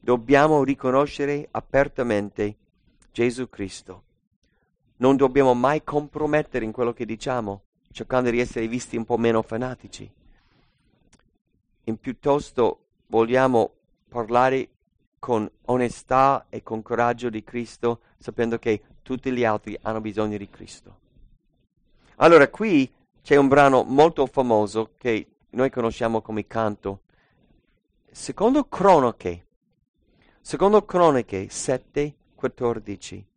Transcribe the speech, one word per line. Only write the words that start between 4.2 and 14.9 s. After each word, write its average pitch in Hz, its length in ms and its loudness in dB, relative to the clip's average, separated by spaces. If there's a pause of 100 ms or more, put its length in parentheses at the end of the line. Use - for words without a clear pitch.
Non 131 200 4
dobbiamo 131 380 4
mai 135 300 0
compromettere 147 800 -4
in 107 80 -8
quello 120 200 -4
che 113 140 -8
diciamo, 110 560 -8 (300)
cercando 127 360 -2
di 120 120 0
essere 117 260 -4
visti 120 300 -8
un 113 80 -6
po' 120 120 -4
meno 113 240 2
fanatici. 113 720 -10 (1700)
In 113 120 -8
piuttosto - 920 -2 (180)
vogliamo 120 640 2 (360)
parlare 123 600 0 (500)